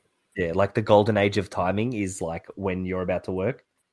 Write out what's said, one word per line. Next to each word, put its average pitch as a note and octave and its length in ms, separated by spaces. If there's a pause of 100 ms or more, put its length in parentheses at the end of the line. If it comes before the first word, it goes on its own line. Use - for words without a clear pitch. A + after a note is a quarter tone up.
(380)
Yeah, E2+ 180
like, G2 200
the A#2 60
golden G#2+ 360
age G2+ 200
of F#2+ 120
timing G2+ 420
is, G2 300
like, E2+ 340
when F#2 300
you're F#2 160
about F2+ 240
to F#2+ 80
work. G2+ 320 (280)